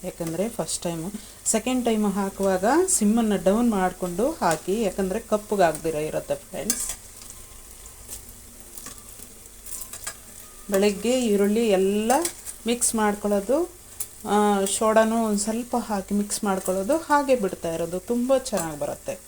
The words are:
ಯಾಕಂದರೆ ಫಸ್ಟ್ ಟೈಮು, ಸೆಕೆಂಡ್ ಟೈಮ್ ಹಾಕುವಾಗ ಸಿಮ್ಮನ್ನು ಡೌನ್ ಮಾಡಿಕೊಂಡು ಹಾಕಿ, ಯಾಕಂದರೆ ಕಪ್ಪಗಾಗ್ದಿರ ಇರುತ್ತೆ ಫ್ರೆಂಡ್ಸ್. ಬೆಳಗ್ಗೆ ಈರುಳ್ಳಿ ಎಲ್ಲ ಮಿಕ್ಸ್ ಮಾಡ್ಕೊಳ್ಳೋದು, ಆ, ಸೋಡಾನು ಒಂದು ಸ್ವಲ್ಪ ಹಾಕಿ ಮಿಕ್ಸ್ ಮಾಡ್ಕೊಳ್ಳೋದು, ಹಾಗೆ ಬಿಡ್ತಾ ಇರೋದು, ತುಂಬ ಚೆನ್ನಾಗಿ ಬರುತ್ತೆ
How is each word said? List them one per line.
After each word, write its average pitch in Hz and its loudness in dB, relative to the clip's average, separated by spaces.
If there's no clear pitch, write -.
ಯಾಕಂದರೆ 170 -4
ಫಸ್ಟ್ - -6
ಟೈಮು, 170 -4
ಸೆಕೆಂಡ್ 247 0
ಟೈಮ್ 220 2
ಹಾಕುವಾಗ 196 0
ಸಿಮ್ಮನ್ನು 214 4
ಡೌನ್ 226 4
ಮಾಡಿಕೊಂಡು 185 0
ಹಾಕಿ, 180 0
ಯಾಕಂದರೆ 196 0
ಕಪ್ಪಗಾಗ್ದಿರ 170 0
ಇರುತ್ತೆ 151 -2
ಫ್ರೆಂಡ್ಸ್. 185 -6
ಬೆಳಗ್ಗೆ 208 2
ಈರುಳ್ಳಿ 208 4
ಎಲ್ಲ 202 2
ಮಿಕ್ಸ್ 240 0
ಮಾಡ್ಕೊಳ್ಳೋದು, 208 2
ಆ, 208 4
ಸೋಡಾನು 220 4
ಒಂದು 208 2
ಸ್ವಲ್ಪ 240 -4
ಹಾಕಿ 202 -2
ಮಿಕ್ಸ್ 202 -2
ಮಾಡ್ಕೊಳ್ಳೋದು, 190 0
ಹಾಗೆ 285 2
ಬಿಡ್ತಾ 175 -4
ಇರೋದು, 170 -4
ತುಂಬ 247 0
ಚೆನ್ನಾಗಿ 160 -4
ಬರುತ್ತೆ 139 -6